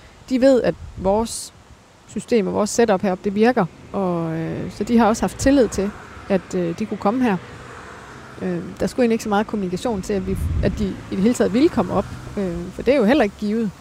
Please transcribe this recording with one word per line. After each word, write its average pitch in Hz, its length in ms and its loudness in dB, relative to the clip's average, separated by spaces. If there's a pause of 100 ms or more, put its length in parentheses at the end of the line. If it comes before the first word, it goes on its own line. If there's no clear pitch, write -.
(280)
de 254 120 2
ved, 262 220 8
at 175 120 2 (220)
vores 202 560 -2 (560)
system 214 380 0
og 180 80 -2
vores 202 160 0
setup 220 320 4
heroppe, 185 220 -2
det 202 100 -2
virker, 220 320 4 (260)
og, 175 400 -2
øh, 165 400 -6
så - 120 -6
de 233 140 4
har 226 80 6
også 220 160 2
haft 190 160 -4
tillid 269 300 4
til, 202 220 -2 (380)
at, 190 260 0
øh, 170 240 -2
de 220 80 -4
kunne 208 120 -6
komme 247 260 0
her. 202 120 2 (1040)
Øh, 180 160 -4 (220)
der 208 60 0
skulle 247 180 0
egentlig 226 100 2
ikke 226 100 -4
så 220 40 -6
meget 208 180 0
kommunikation 190 560 -4
til, 214 100 -4
at 190 140 -2
vi, 190 100 -2 (280)
at 202 140 0
de 208 80 -2 (240)
i - 40 -6
det 196 80 -4
hele 233 120 2
taget 196 200 0
ville 285 140 4
komme 180 260 0
op, 190 120 0 (320)
øh, 185 160 -2 (180)
for - 100 -10
det 262 120 4
er 294 40 4
jo 220 60 4
heller 254 200 4
ikke 202 160 -4
givet. 208 300 -2 (100)